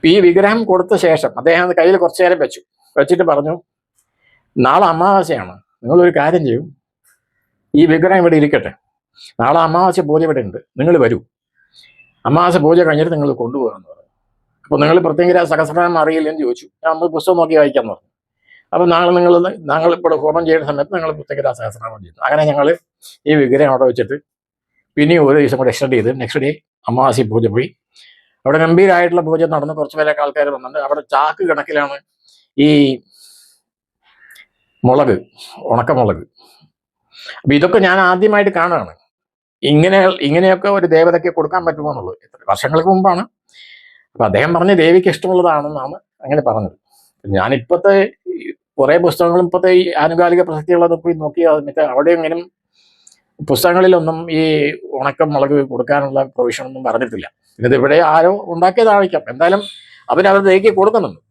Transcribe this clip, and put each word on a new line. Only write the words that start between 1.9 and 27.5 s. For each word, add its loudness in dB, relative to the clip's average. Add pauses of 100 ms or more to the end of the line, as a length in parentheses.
കുറച്ചു -2
നേരം 2
വെച്ചു, -6 (340)
വെച്ചിട്ട് 0
പറഞ്ഞു, 0 (1000)
"നാളെ 2
അമാവാസ്യയാണ്, 0 (240)
നിങ്ങളൊരു 2
കാര്യം 0
ചെയ്യൂ, -2 (1120)
ഈ 4
വിഗ്രഹം 2
ഇവിടെ 4
ഇരിക്കട്ടെ, 0 (680)
നാളെ 2
അമാവാസ്യ 0
പൂജ 0
ഇവിടെ -2
ഉണ്ട്, -10 (180)
നിങ്ങൾ 2
വരൂ, 2 (1040)
അമാവാസ്യ 2
പൂജ 4
കഴിഞ്ഞിട്ട് 0
നിങ്ങൾ -2
കൊണ്ടുപോകാമെന്ന്" -8
പറഞ്ഞു. -20 (540)
"അപ്പൊ -4
നിങ്ങൾ 2
പ്രത്യേക 2
സഹസ്രനാമം 0
അറിയില്ലെന്ന്?" -2
ചോദിച്ചു. -6 (120)
ഞാൻ -2
ഒന്ന് -2
പുസ്തകം 0
നോക്കി 2
വായിക്കാമെന്ന് 0
പറഞ്ഞു. -20 (640)
"അപ്പൊ 2
നാളെ 2
നിങ്ങൾ, 4 (360)
നാളെ 0
ഇവിടെ 0
ഹോമം -2
ചെയ്യുന്ന 0
സമയത്ത് -6
നിങ്ങൾ -6
പ്രത്യേക -8
സഹസ്രനാമം" -14
ചെയ്തു. -20
അങ്ങനെ 0
ഞങ്ങൾ 0 (560)
ഈ 2
വിഗ്രഹം 2
അവിടെ 2
വെച്ചിട്ട് -2 (800)
പിന്നെ 2
ഒരു 4
ദിവസം 0
കൂടെ 0
എക്സ്റ്റെൻഡ് -2
ചെയ്ത് 0 (120)
നെക്സ്റ്റ് -6
ഡേ -2 (360)
അമാവാസ്യ 0
പൂജ 0
പോയി. -2 (760)